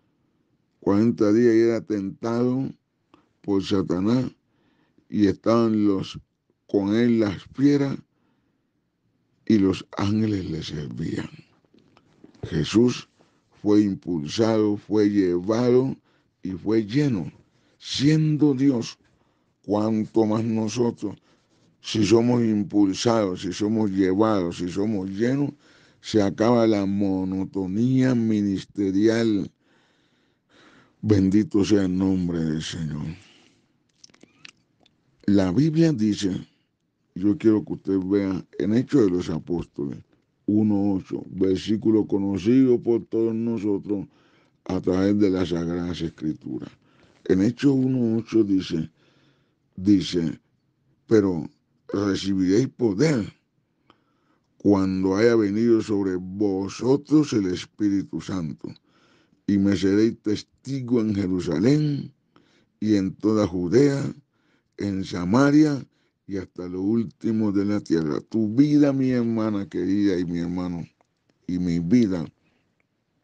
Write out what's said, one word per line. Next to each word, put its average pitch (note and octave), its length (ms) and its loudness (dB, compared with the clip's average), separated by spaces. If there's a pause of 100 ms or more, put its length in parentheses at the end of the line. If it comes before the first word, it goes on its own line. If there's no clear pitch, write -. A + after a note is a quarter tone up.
(800)
Cuarenta G#2+ 520 2
días A2+ 220 4
y A2 60 4
era A#2 220 2
tentado A#2 840 -4 (720)
por G2 220 -2
Satanás, G2+ 640 0 (800)
y G#2 200 2
estaban A2 580 2
los, F#2+ 340 -2 (480)
con G2+ 280 0
él A#2 240 2
las G2+ 240 -2 (100)
fieras, C#3 440 2 (1500)
y A2 140 4
los F#2+ 260 2 (120)
ángeles G2+ 520 -2
le D#2+ 140 -8
servían. D2 640 -8 (1120)
Jesús G2+ 640 0 (540)
fue G#2 200 2
impulsado, G2+ 960 -2
fue G#2 320 0
llevado A2 840 0 (480)
y F#2 100 -8
fue G#2 320 -2
lleno. A#2 460 -2 (460)
Siendo D3+ 800 0
Dios, B2+ 420 0 (680)
cuanto A2 600 0
más G#2+ 180 -2
nosotros, A2 720 -4 (680)
si - 220 -2
somos A#2 400 4
impulsados, G2+ 1000 0
si F#2 120 -6
somos G#2+ 380 -2
llevados, F#2+ 640 2
si F2 120 -6
somos G2 420 -4
llenos, C3 400 -2 (480)
se - 220 0
acaba A2+ 440 2
la G2+ 220 2
monotonía G2 1300 0
ministerial. G#2 1400 0 (1500)
Bendito G2+ 600 2
sea G2 200 4
el F#2 120 -2
nombre F#2 440 0
del D#2+ 240 -2
Señor. D2+ 420 -8 (2250)
La G2 240 4
Biblia D#3 420 2
dice, G#2 540 -2 (640)
yo G2+ 240 0
quiero G#2+ 260 2
que F2 100 -10
usted F#2+ 260 -2
vea F#2+ 440 -2 (140)
en G2+ 160 -2
Hechos B2 320 2
de F2+ 60 2
los F2 180 -4
Apóstoles C#2+ 680 -8 (480)
uno G2+ 480 2
ocho, - 340 -8
versículo F#2+ 800 0
conocido G#2+ 720 2
por A2+ 240 -2
todos A2+ 280 -2
nosotros G#2 760 -4 (580)
a F#2 160 -4
través F#2+ 360 2
de G#2 120 2
las F#2 200 0
Sagradas E2+ 520 -4
Escrituras. D#2 680 -8 (560)
En F#2+ 160 2
Hechos A#2+ 320 2
uno B2+ 440 0
ocho A2 260 0
dice, F2 460 -2 (840)
dice, F2+ 640 0 (680)
"Pero F#2+ 420 2 (440)
recibiréis G2 760 0
poder A#2+ 640 -2 (1200)
cuando F#2+ 580 2
haya A#2 200 4
venido A2 460 2
sobre G2 360 -2
vosotros G#2 1160 0
el G#2 140 0
Espíritu F#2+ 720 -4
Santo, F2 540 -8 (720)
y G2+ 100 0
me G2 200 2
seréis G2+ 440 2
testigo B2 760 -4
en G#2+ 160 -2
Jerusalén G2 960 0 (680)
y G#2+ 160 2
en F#2+ 200 0
toda G#2+ 320 0
Judea, B2 640 0 (640)
en G2 280 -6
Samaria C3+ 800 2 (420)
y G2 100 -8
hasta F2+ 320 -10
lo F#2 120 -6
último A2 720 -2
de G2 140 0
la G#2 140 -2
tierra". D#2+ 420 -2
Tu A2 320 -2
vida, D3 400 4
mi C3 160 0
hermana A2 580 -2
querida F#2 520 0
y F2+ 60 -2
mi E2+ 140 -4
hermano, F2 460 -6 (600)
y F2+ 100 -4
mi F2 220 0
vida, F#2 460 2 (1000)